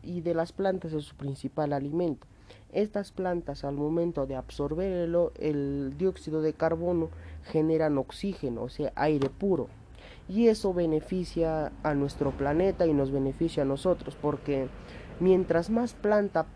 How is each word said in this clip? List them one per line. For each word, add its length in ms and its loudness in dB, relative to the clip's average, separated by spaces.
y 200 -6
de 120 0
las 200 0
plantas 400 -2
es 100 -2
su 140 -18
principal 560 -2
alimento. 520 -2
Estas 400 -2
plantas 540 -4
al 100 -2
momento 500 0
de 120 -6
absorber 520 -4
el 260 0
o-, 200 4
el 640 -2
dióxido 440 0
de 120 2
carbono 560 0
generan 540 2
oxígeno, 640 -4
o 60 -6
sea, 260 -4
aire 340 2
puro. 380 0
Y 180 4
eso 260 4
beneficia 1000 0
a 100 2
nuestro 380 0
planeta 560 2
y 60 4
nos 180 2
beneficia 520 0
a 20 2
nosotros, 500 0
porque 540 -2
mientras 500 4
más 260 0
planta 500 2